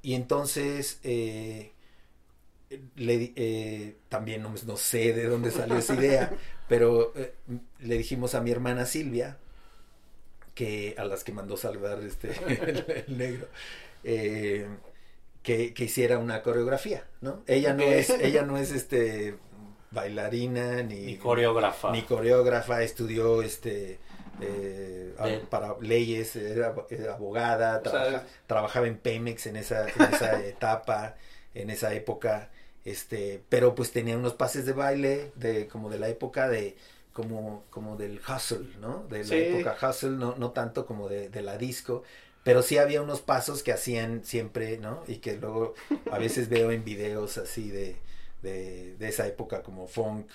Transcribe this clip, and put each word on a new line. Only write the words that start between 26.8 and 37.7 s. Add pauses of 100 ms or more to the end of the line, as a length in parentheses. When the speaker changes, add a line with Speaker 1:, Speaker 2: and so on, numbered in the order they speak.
Speaker 1:
era
abogada,
Speaker 2:
O
sea,
Speaker 1:
trabaja-,
Speaker 2:
es (240)
Speaker 1:
trabajaba
en
Pemex
en
esa,
en
esa
<laughs>
etapa, (380)
en
esa
época, (340)
este,
pero,
pues,
tenía
unos
pases
de
baile
de,
como
de
la
época
de, (360)
como,